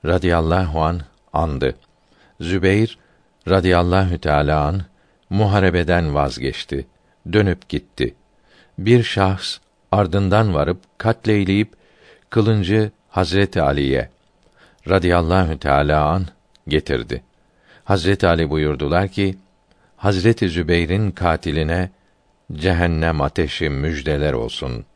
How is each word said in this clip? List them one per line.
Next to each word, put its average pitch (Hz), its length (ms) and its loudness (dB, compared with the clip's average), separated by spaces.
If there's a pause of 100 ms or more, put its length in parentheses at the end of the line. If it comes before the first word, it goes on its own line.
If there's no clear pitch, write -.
radıyallahu 85 760 0
anh 82 180 -2 (320)
andı. 73 440 -2 (640)
Zübeyr 95 580 0 (500)
radıyallahu 90 680 2
teâlâ 73 420 2
anh 80 200 -2 (500)
muharebeden 90 840 2
vazgeçti, 67 720 -4 (460)
dönüp 98 360 0
gitti. - 460 -6 (640)
Bir 113 240 4
şahs 95 560 -2 (340)
ardından 98 600 2
varıp 78 260 0 (180)
katleyleyip 104 760 0 (580)
kılıncı 107 600 2 (180)
Hazreti 92 540 0
Ali'ye 69 480 0 (760)
radıyallahu 87 720 2
teâlâ 73 460 2
anh 87 220 0 (420)
getirdi. 65 540 -4 (640)
Hazreti 95 420 0
Ali 82 240 2
buyurdular 76 580 -2
ki, 95 300 -4 (580)
"Hazreti 101 520 0
Zübeyr'in 85 640 0
katiline 82 800 -2 (640)
cehennem 82 680 0
ateşi 73 480 -2
müjdeler 73 640 -2
olsun." 60 520 -6 (120)